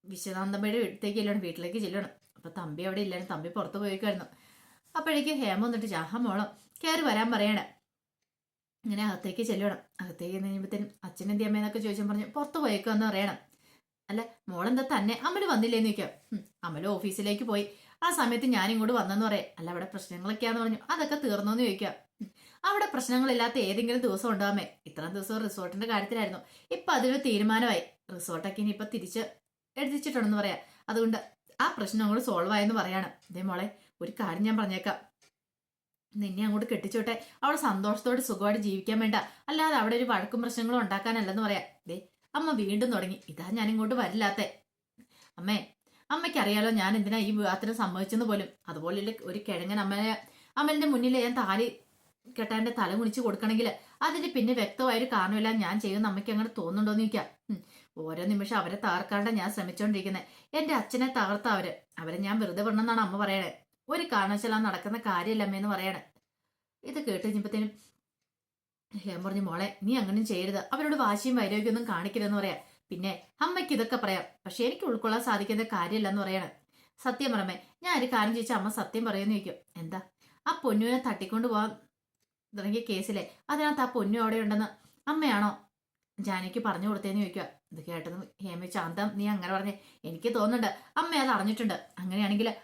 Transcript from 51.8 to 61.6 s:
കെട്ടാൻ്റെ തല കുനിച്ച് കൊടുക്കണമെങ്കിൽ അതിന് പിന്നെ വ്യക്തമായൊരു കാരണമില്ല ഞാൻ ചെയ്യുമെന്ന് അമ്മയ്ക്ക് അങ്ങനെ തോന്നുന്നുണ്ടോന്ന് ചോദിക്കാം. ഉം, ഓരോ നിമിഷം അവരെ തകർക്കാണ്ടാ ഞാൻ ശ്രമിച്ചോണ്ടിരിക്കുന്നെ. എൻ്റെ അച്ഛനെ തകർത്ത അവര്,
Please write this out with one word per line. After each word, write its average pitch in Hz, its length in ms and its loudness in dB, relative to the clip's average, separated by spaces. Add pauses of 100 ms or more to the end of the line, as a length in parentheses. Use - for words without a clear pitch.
കെട്ടാൻ്റെ 226 440 -2
തല 196 220 0
കുനിച്ച് 226 280 0
കൊടുക്കണമെങ്കിൽ 220 460 2 (340)
അതിന് 320 260 0
പിന്നെ 247 260 2
വ്യക്തമായൊരു 247 580 2
കാരണമില്ല 214 400 2
ഞാൻ 202 280 2
ചെയ്യുമെന്ന് 208 300 0
അമ്മയ്ക്ക് 202 220 -2
അങ്ങനെ 214 200 0
തോന്നുന്നുണ്ടോന്ന് 214 520 2
ചോദിക്കാം. 214 240 0 (200)
ഉം, 196 100 -2 (400)
ഓരോ 160 280 -6
നിമിഷം 202 320 2
അവരെ 190 200 -2
തകർക്കാണ്ടാ 202 540 0
ഞാൻ 202 200 0
ശ്രമിച്ചോണ്ടിരിക്കുന്നെ. 190 680 -2 (320)
എൻ്റെ 311 200 0
അച്ഛനെ 254 340 0
തകർത്ത 208 400 0
അവര്, 185 240 2 (260)